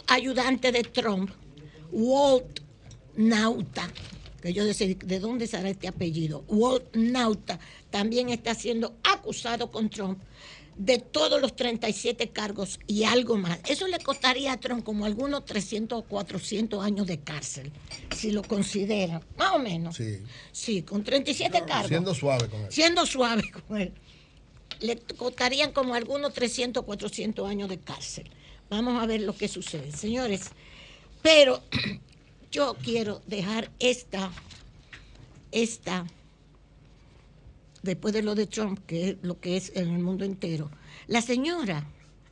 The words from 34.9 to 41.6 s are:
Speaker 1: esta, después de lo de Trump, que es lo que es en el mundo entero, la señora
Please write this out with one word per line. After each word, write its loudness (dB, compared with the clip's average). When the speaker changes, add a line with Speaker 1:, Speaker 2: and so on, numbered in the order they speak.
Speaker 1:
esta, -2
después -2
de 2
lo 2
de 2
Trump, -4
que -2
es -2
lo -4
que 0
es -6
en 0
el 0
mundo 0
entero, -4
la 2
señora 0